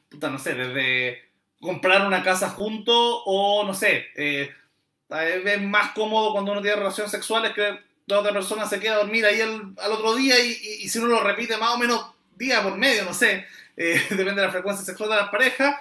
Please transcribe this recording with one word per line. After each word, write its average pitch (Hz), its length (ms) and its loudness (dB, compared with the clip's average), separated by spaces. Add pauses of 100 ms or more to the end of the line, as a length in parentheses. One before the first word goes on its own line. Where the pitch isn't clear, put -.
puta, 147 200 -6
no 135 100 -6
sé, 156 160 -6
desde 127 680 -4 (360)
comprar 185 480 2
una 185 160 0
casa 185 260 2
junto 214 440 -2 (320)
o, 202 380 2
no 196 100 -4
sé, 190 420 0
eh, 143 340 -2 (600)
es 185 520 -2
más 208 300 0
cómodo 214 400 0
cuando 196 220 -2
uno 208 80 -4
tiene 208 160 0
relaciones 202 340 -4
sexuales 220 420 -2
que 202 260 -2 (280)
la 202 120 4
otra 202 140 2
persona 202 320 -4
se 196 140 -4
queda 220 160 0
a 208 40 4
dormir 214 260 2
ahí 208 160 4
el, 220 200 -4 (160)
al 196 140 -4
otro 220 240 0
día 254 280 6
y, 240 80 0
y, 214 340 -10
y 196 40 -6
si - 100 -2
uno 233 80 2
lo 226 140 4
repite 220 360 0
más 226 180 0
o - 20 -2
menos 240 300 0 (280)
día 240 260 0
por 196 140 -2
medio, 220 300 2
no 175 80 -6
sé, 196 320 0 (320)
eh, 170 280 2
<laughs> - 40 -8
depende 196 320 0
de 190 60 2
la 185 40 -4
frecuencia 190 320 -4
sexual 214 280 -6
de 220 40 2
las 202 140 0
parejas, 269 520 2